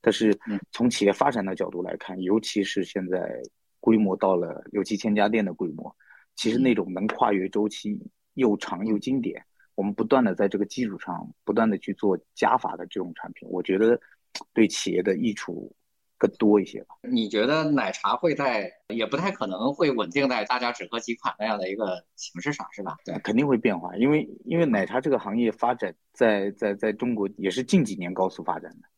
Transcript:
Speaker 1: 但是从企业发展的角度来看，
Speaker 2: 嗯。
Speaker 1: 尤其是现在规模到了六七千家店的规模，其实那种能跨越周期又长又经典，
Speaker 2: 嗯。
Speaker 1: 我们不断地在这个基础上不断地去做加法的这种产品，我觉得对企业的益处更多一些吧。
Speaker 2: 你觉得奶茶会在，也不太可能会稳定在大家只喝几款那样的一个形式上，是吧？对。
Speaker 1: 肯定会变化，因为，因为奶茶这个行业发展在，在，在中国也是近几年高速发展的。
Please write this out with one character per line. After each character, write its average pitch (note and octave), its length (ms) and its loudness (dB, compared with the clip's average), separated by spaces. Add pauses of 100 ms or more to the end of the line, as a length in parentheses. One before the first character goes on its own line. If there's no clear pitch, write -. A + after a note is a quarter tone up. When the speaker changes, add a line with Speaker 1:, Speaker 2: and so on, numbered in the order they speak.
Speaker 1:
但 A2+ 60 6
是 G#2+ 260 4 (340)
从 A#2+ 180 0
企 G#2 160 0
业 G2 80 4
发 C#3 180 2
展 G#2+ 140 -2
的 F#2+ 100 -4
角 F2+ 140 -4
度 F2 120 -6
来 - 160 -6
看， F#2 200 -10
Speaker 2:
嗯。 F#2 40 -6
Speaker 1:
尤 G2 180 4
其 G#2 240 -2
是 F#2+ 200 -2
现 F#2 240 -6
在 E2+ 340 -4 (380)
规 A2 180 6
模 F#2+ 180 4
到 F#2+ 200 4
了 F2 360 -4
六 G2+ 120 -2
七 G#2 120 -2
千 G#2 180 0
家 G#2 140 4
店 G#2+ 160 2
的 F#2 100 -4
规 F2+ 160 -4
模， D2+ 240 -12 (420)
其 A2+ 160 0
实 A#2+ 60 0
那 C3 160 4
种 F#2 200 0
能 F#2+ 140 -2
跨 G#2+ 260 2
越 F#2+ 160 0
周 G#2 180 0
期 G#2 320 -6 (360)
又 A2+ 220 4
长 F#2+ 280 -4
又 G#2+ 120 2
经 B2+ 220 -2
典， A2 220 -6
Speaker 2:
嗯。 - 40 -20 (300)
Speaker 1:
我 G2 80 -2
们 G2+ 100 0
不 A2+ 100 -2
断 B2+ 200 4
地 F#2+ 120 2
在 G2+ 120 2
这 G2 100 -2
个 G2 80 0
基 B2+ 200 -6
础 G2 140 -8
上 F2 300 -10 (140)
不 - 80 -4
断 A2+ 180 2
地 F#2+ 80 0
去 - 160 -6
做 F#2+ 240 2 (180)
加 - 220 4
法 - 200 -4
的 F2 80 -10
这 - 160 -8
种 F2+ 140 -8
产 E2+ 180 -14
品， - 160 -18
我 F2+ 120 -4
觉 F#2+ 160 0
得 A2+ 220 4 (540)
对 A2 140 6
企 - 240 -4
业 F2+ 100 0
的 F#2 140 2
益 G#2+ 180 -2
处 - 400 -10 (440)
更 G2+ 140 4
多 G#2 280 6
一 F#2+ 60 0
些 - 180 -14
吧。 - 200 -20
Speaker 2:
你 A#2 260 0
觉 G#2+ 180 2
得 D#3 240 2
奶 A#2+ 200 2
茶 G#2 240 -2
会 D#3 200 0
在， A#2 340 -2 (200)
也 A2+ 160 -2
不 C#3 100 -4
太 F#3 160 -2
可 A2 160 -4
能 G2 260 -2
会 D#3 160 2
稳 A2 200 0
定 C#3 180 2
在 A#2 180 0
大 - 140 0
家 A#2+ 120 0
只 F#2+ 200 -10
喝 A#2 80 -4
几 A#2 160 -6
款 - 240 -4
那 G#2+ 60 -2
样 A2 120 0
的 F#2 120 -4
一 G2 60 -4
个 F#2+ 280 -4 (140)
形 - 240 -14
式 D3 100 -2
上， - 200 -8
是 - 120 -12
吧？ - 220 -10
对。 E2 140 -8
Speaker 1:
肯 G#2+ 160 -2
定 C#3 120 4
会 B2+ 100 4
变 G#2 220 0
化， F2+ 160 -10
因 B2 160 2
为， D3+ 160 2 (160)
因 D#3+ 160 0
为 E3 60 4
奶 G#2 200 2
茶 A2+ 140 -2
这 D3 100 -2
个 C3 80 2
行 G#2 200 -4
业 A#2 140 2
发 B2 220 0
展 G2+ 220 -6 (160)
在， G2+ 400 2
在， G2+ 240 -2
在 G#2+ 160 0
中 A#2+ 240 -2
国 G2 220 0
也 F#2+ 120 0
是 A#2 140 -2
近 E3 220 4
几 G2+ 100 -8
年 F2+ 180 -6
高 F#2+ 140 0
速 F2+ 160 -8
发 E2 160 -2
展 D#2+ 140 -14
的。 - 140 -20 (100)